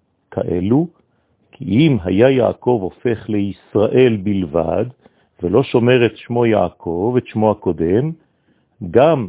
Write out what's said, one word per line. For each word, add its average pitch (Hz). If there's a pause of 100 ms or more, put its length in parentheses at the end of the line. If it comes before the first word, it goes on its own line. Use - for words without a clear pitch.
(300)
כאלו, 101 (640)
כי -
אם 127
היה 98
יעקב 120
הופך 107
לישראל 107
בלבד, 87 (580)
ולא 92
שומר 123
את -
שמו 120
יעקב, 98
את 123
שמו 110
הקודם, 95 (760)
גם 127